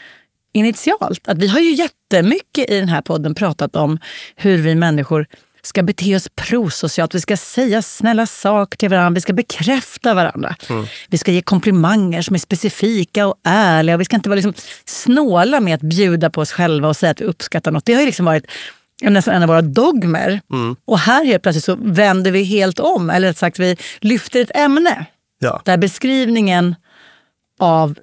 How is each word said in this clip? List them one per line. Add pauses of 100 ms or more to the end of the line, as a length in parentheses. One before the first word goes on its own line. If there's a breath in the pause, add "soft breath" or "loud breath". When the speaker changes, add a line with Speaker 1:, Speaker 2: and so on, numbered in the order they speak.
(540 loud breath)
Speaker 1:
initialt
att
vi
har
ju
jättemycket
i
den
här
podden
pratat
om (360 loud breath)
hur
vi
människor (360 soft breath)
ska
bete
oss
prosocialt.
Vi
ska
säga
snälla
saker
till
varandra.
Vi
ska
bekräfta
varandra. (140)
Speaker 2:
Mm. (240 loud breath)
Speaker 1:
Vi
ska
ge
komplimanger
som
är
specifika
och
ärliga.
Och
vi
ska
inte
vara
liksom (320 loud breath)
snåla
med
att
bjuda
på
oss
själva
och
säga
att
vi
uppskattar
något.
Det
har
ju
liksom
varit (560 loud breath)
nästan
en
av
våra
dogmer. (120)
Speaker 2:
Mm. (100)
Speaker 1:
Och
här
helt
plötsligt
så
vänder
vi
helt
om.
Eller
rätt
sagt,
vi (220 loud breath)
lyfter
ett
ämne (340)
Speaker 2:
Ja.
Speaker 1:
där
beskrivningen (840 soft breath)
av